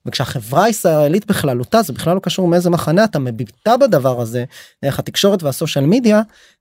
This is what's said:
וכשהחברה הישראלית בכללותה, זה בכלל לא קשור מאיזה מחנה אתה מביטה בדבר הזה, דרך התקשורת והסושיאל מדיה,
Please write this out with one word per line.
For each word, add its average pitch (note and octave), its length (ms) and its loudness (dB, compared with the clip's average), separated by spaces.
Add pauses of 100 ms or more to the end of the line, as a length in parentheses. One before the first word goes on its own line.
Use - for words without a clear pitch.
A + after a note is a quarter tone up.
וכשהחברה C3 580 -2
הישראלית E3+ 600 2
בכללותה, C#3 560 0
זה E3 120 -4
בכלל E3 220 -2
לא G3 40 -2
קשור F#3 280 -2
מאיזה F3 220 2
מחנה E3+ 340 2
אתה G#3+ 160 -2
מביטה B2+ 580 -2
בדבר C3+ 440 2
הזה, A#2+ 220 -4 (400)
דרך C#3 160 -2
התקשורת G3 440 0
והסושיאל C#3+ 420 -2
מדיה, G#3+ 360 4 (400)